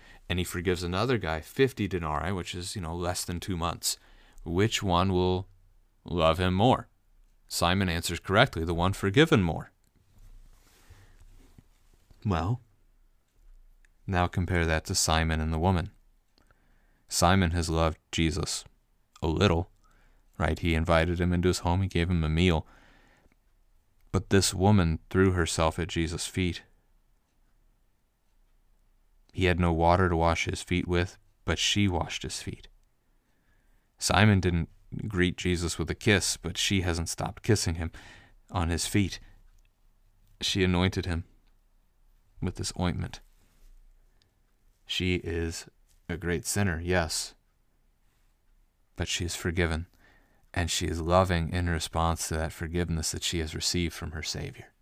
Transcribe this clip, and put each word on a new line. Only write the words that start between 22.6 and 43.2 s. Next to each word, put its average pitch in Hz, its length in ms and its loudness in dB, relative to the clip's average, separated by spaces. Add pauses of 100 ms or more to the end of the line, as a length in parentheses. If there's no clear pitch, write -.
But - 200 -2
this 98 240 4
woman 90 460 4 (100)
threw 95 220 4
herself 82 460 0
at 85 100 -4
Jesus' 82 380 -4
feet. 90 360 -4 (2750)
He 95 120 0
had 87 160 4
no 85 120 4
water 85 360 4
to 85 80 2
wash 82 300 2
his 92 160 -6
feet 90 260 -2
with, 87 300 -2 (260)
but 82 140 -2
she 101 300 0
washed 80 340 -4
his - 200 -10
feet. - 260 -12 (1300)
Simon 104 420 4
didn't 87 300 0 (360)
greet 90 300 0
Jesus 87 420 -2
with 80 120 -4
a - 40 -4
kiss, - 420 0
but 82 200 -10
she 98 240 0
hasn't 85 300 -2
stopped - 320 -8
kissing 95 340 0
him 85 160 -6 (580)
on 87 200 -2
his 82 160 -2
feet. 98 340 0 (1200)
She - 240 0
anointed 92 420 2
him 85 180 -4 (1200)
with 90 140 -4
this - 220 -6
ointment. 90 420 -2 (1600)